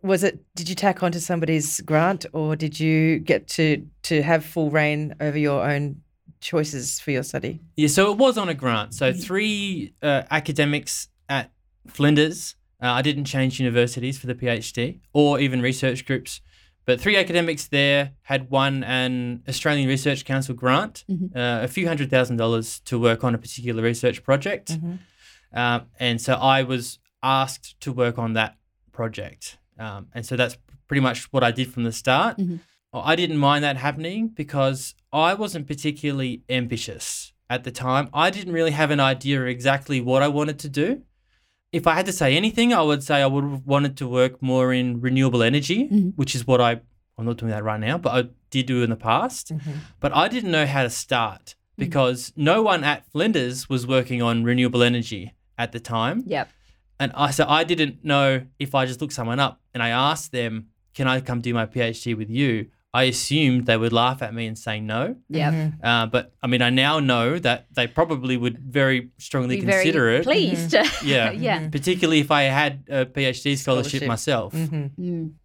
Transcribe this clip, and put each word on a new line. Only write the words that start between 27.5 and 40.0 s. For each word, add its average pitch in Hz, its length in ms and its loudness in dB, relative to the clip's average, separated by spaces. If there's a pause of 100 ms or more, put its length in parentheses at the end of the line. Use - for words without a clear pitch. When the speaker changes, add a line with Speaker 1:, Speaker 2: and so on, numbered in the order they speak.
Speaker 2:
to 139 120 -8
work 120 260 0
on 113 140 -2
that 110 240 0 (360)
project. - 680 -10 (200)
Um, 101 360 -12
and 117 120 -10
so 127 100 -6
that's 120 200 0 (320)
pretty 139 120 2
much 127 320 -2
what 131 100 2
I 117 80 4
did 123 220 -4
from 120 120 -4
the 117 80 -2
start. 156 460 0
Speaker 3:
Mm-hmm. 175 180 -2 (360)
Speaker 2:
I 160 240 0
didn't 160 220 0
mind 143 260 4
that 139 120 0
happening 160 520 -4
because 139 680 -4 (180)
I 165 220 4
wasn't 196 320 -6
particularly 143 840 -4
ambitious - 840 -6 (160)
at 127 160 -4
the 127 60 -8
time. 131 420 0
I 165 180 2
didn't 190 220 -8
really 165 200 0
have 147 180 0
an 147 100 2
idea 135 400 0
of 127 80 -2
exactly 135 520 0